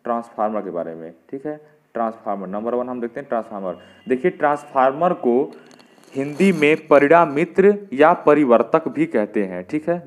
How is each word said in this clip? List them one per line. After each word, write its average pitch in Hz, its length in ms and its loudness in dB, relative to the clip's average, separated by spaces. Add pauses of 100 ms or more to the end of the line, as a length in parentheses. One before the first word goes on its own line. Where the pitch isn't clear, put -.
ट्रांसफार्मर 110 560 -6
के 95 100 -10
बारे 82 240 -8
में, 82 160 -16 (180)
ठीक 139 160 -12
है। 151 140 -12 (360)
ट्रांसफार्मर 110 540 -8
नंबर 110 260 -6
वन 123 140 -6
हम 123 120 -10
देखते 117 180 -10
हैं - 100 -14
ट्रांसफार्मर। 101 480 -8 (320)
देखिए, 131 240 -2
ट्रांसफार्मर 147 840 0
को 127 360 -2 (600)
हिंदी 147 380 0
में 156 360 2
परिणामित्र 143 840 4 (200)
या 147 220 6
परिवर्तक 147 720 2
भी 135 180 -4
कहते 107 380 -2
हैं, 90 200 -8
ठीक 151 260 -8
है। 170 160 -2